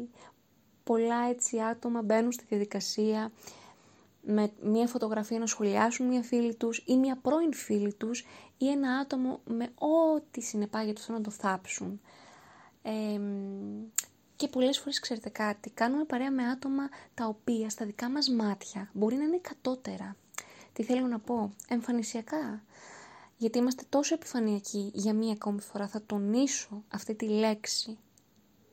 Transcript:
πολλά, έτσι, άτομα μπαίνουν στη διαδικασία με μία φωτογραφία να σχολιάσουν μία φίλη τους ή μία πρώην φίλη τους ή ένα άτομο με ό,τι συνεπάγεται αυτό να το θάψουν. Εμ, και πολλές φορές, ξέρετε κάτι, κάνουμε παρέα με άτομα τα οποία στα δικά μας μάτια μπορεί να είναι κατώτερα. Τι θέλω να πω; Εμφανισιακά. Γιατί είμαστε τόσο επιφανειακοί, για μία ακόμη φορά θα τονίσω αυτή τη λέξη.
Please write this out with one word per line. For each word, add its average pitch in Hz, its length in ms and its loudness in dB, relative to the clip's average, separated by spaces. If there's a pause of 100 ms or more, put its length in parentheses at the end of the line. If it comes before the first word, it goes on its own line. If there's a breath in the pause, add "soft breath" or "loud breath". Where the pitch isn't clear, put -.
(840 loud breath)
πολλά, 233 460 2
έτσι, 240 320 0
άτομα 233 400 -2
μπαίνουν 220 300 4
στη 240 160 -10
διαδικασία 214 840 0 (880 loud breath)
με 208 300 2 (100)
μία 226 260 4
φωτογραφία 220 520 -2
να 226 60 -2
σχολιάσουν 214 600 2
μία 254 140 4
φίλη 240 340 2
τους 233 300 -2
ή 254 120 6
μία 262 200 4
πρώην 302 360 2
φίλη 208 400 0
τους 226 320 -6 (320 loud breath)
ή 262 120 2
ένα 277 220 2
άτομο 262 540 0
με 233 280 -4 (420)
ό,τι 294 260 -6
συνεπάγεται 214 580 -2
αυτό - 120 -10
να 226 100 -2
το 208 100 -4
θάψουν. 190 680 -4 (800 loud breath)
Εμ, 202 1000 -4 (520)
και 285 120 -2
πολλές 262 320 2
φορές, 285 200 -6
ξέρετε 220 300 -6
κάτι, 214 400 -4
κάνουμε 262 340 0
παρέα 262 280 -2
με 254 160 0
άτομα 269 420 -2 (240 loud breath)
τα 240 120 -4
οποία 220 440 -2
στα 220 160 -6
δικά 208 240 -6
μας 285 200 0
μάτια 208 640 -2
μπορεί 214 220 2
να 277 80 0
είναι 320 140 2
κατώτερα. 214 800 -6 (600 loud breath)
Τι 226 80 -2
θέλω 247 240 2
να 233 120 0
πω; 214 340 -2 (140)
Εμφανισιακά. 233 960 -2 (720 loud breath)
Γιατί 226 200 2
είμαστε 254 320 4
τόσο 285 240 4
επιφανειακοί, 208 800 0
για 214 200 2
μία 220 180 2
ακόμη 208 280 -2
φορά 202 280 -6
θα 208 180 -6
τονίσω 214 840 0
αυτή 214 280 -6
τη 214 140 -2
λέξη. 214 680 0 (760)